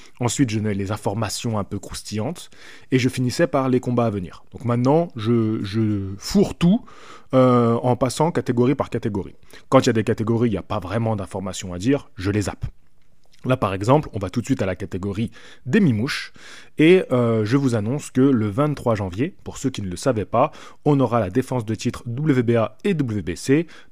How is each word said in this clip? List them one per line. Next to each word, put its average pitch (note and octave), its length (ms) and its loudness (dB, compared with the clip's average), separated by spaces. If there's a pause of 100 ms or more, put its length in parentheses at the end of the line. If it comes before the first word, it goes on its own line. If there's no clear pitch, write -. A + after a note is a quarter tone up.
(200)
Ensuite, A#2+ 300 0
je G#2+ 80 -2
donnais G#2 160 -2
les G2 180 -2
informations G#2+ 680 -4
un G2 60 -2
peu G2+ 160 -8
croustillantes. - 680 -8 (420)
Et C3 80 4
je A#2+ 80 2
finissais B2+ 400 0
par C3 220 0
les B2 100 4
combats A#2+ 280 0
à - 20 0
venir. F#2+ 420 -8
Donc G#2 140 -10
maintenant, C3 500 2
je, A2 480 0
je G2+ 540 -2
fourre - 380 0
tout, F#3 280 2 (500)
euh, B2 420 6
en B2 200 0
passant C#3 360 0
catégorie B2 440 2
par - 140 -4
catégorie. G2+ 460 -6 (340)
Quand C3 120 8
il - 40 2
y B2+ 60 4
a - 20 4
des A2 100 2
catégories, A#2 460 0
il G2+ 40 -4
n'y F#2 40 -2
a E2+ 60 -6
pas G#2 160 -4
vraiment A2 360 -2
d'informations F#2+ 580 -8
à F2 40 -8
dire, C3 400 0
je G2 140 -4
les G2+ 100 2
zappe. - 240 -6 (840)
Là, B2+ 100 0
par G2 180 -2
exemple, B2+ 360 0
on - 60 -6
va F#2+ 140 -6
tout A#2+ 100 -4
de - 60 -4
suite C3+ 160 0
à - 20 -2
la F#2 100 -2
catégorie G2 540 -6 (380)
des G3 120 2
mimouches. B2+ 540 0 (460)
Et, F3 320 6
euh, A#2 340 2
je B2 120 2
vous C3 180 2
annonce A#2 340 -4
que B2+ 120 0
le B2+ 260 4
vingt-trois B2 480 0
janvier, G2+ 480 -4
pour - 160 -12
ceux C3+ 100 -2
qui A#2 140 -8
ne F#2+ 40 -6
le F2 100 -8
savaient A2 280 -2
pas, C#3 260 0 (320)
on C#3+ 160 4
aura A#2 200 2
la F#2 100 -2
défense B2 340 -2
de G#2+ 120 -4
titre - 320 -4
W B2+ 340 0
B A#2 140 2
A A2 280 0
et G3+ 120 0
W A#2 260 -2
B E2 140 -6
C D3+ 320 0 (240)